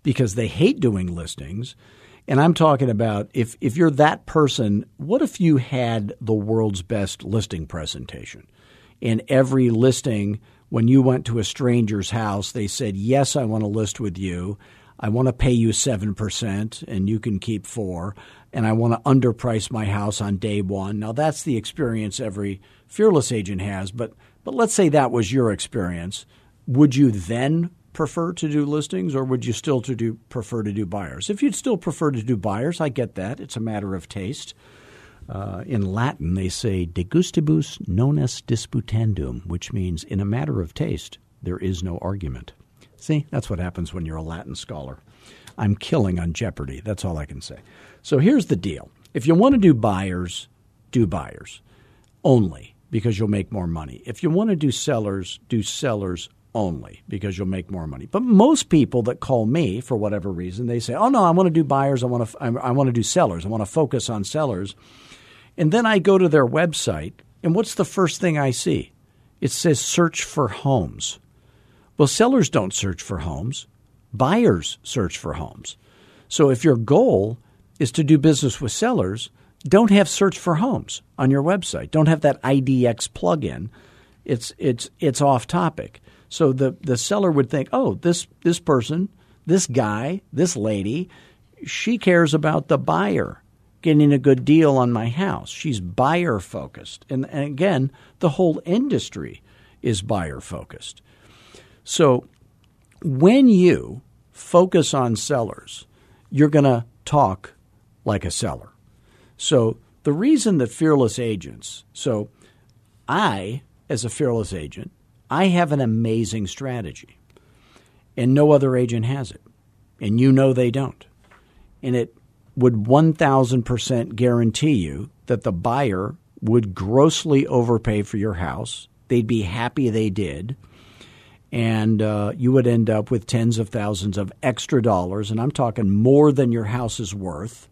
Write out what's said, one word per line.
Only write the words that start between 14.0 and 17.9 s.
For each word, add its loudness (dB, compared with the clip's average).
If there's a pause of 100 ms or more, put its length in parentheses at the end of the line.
with -6
you. -6 (420)
I -4
want 2
to 0
pay 0
you 2
seven -2
percent -6
and -4
you -2
can -4
keep -6
four. -8 (340)